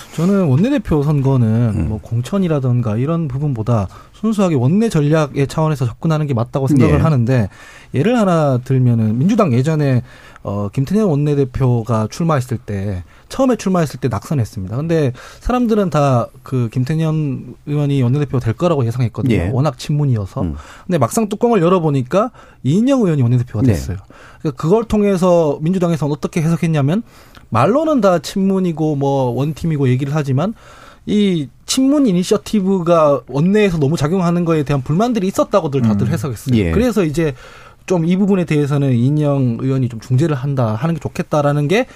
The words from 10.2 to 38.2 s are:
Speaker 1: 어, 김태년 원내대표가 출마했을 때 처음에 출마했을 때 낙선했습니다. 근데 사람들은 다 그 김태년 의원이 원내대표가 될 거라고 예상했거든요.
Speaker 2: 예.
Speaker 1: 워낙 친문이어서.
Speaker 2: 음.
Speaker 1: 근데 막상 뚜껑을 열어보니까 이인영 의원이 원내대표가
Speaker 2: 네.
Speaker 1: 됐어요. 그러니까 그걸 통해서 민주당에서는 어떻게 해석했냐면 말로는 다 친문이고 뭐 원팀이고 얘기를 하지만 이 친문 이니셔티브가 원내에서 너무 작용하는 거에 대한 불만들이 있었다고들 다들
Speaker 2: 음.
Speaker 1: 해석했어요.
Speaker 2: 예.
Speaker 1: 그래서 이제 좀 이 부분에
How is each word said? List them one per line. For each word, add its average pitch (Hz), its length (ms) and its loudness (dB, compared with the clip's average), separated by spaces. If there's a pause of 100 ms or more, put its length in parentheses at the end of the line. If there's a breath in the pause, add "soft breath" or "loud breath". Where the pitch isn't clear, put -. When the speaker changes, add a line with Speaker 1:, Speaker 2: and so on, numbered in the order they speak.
Speaker 1:
어, 101 300 -6
김태년 185 360 0
원내대표가 131 1000 0
출마했을 143 480 -2
때 98 460 -6 (240 soft breath)
처음에 254 280 0
출마했을 170 440 -2
때 135 80 -2
낙선했습니다. 104 680 -4
근데 156 360 0 (280 loud breath)
사람들은 226 500 0
다 135 380 2 (140)
그 123 280 -4
김태년 147 840 -4 (100)
의원이 143 360 0
원내대표가 131 360 0
될 117 160 -2
거라고 160 320 0
예상했거든요. 117 480 -2
Speaker 2:
예. 90 180 0
Speaker 1:
워낙 143 260 -2
친문이어서. 135 640 -2
Speaker 2:
음. 82 120 -4 (320 loud breath)
Speaker 1:
근데 185 120 -2
막상 208 300 0
뚜껑을 220 320 0
열어보니까 165 720 0 (320 loud breath)
이인영 233 380 2
의원이 165 220 2
원내대표가 120 400 0
Speaker 2:
네. 127 100 4
Speaker 1:
됐어요. 78 240 -4 (420 loud breath)
그러니까 151 240 -6
그걸 208 220 2
통해서 180 760 2
민주당에서는 170 520 0
어떻게 - 280 -4
해석했냐면 160 640 0 (460 loud breath)
말로는 254 520 2
다 185 200 2
친문이고 185 760 -2
뭐 139 360 0
원팀이고 143 580 -2
얘기를 135 260 0
하지만 151 400 0 (520 loud breath)
이 190 420 0 (180)
친문 269 400 2
이니셔티브가 180 1200 2
원내에서 175 500 2
너무 147 180 2
작용하는 170 480 0
거에 160 200 0
대한 143 180 -2
불만들이 208 460 0
있었다고들 165 540 0
다들 110 260 0
Speaker 2:
음. 139 40 -2
Speaker 1:
해석했어요. 120 440 -2
Speaker 2:
예. 92 160 2
Speaker 1:
그래서 214 320 2
이제 156 300 -2 (520 loud breath)
좀 175 180 0
이 175 120 2
부분에 190 280 2